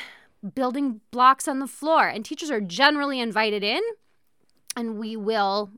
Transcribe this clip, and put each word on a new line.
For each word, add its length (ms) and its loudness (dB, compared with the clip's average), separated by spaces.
building 560 -2
blocks 360 6
on 120 -2
the 80 -6
floor. 420 2
And 160 -6
teachers 260 -10
are 100 -2
generally 600 0
invited 420 0
in, 200 0
and 240 -6
we 180 -8
will, 600 0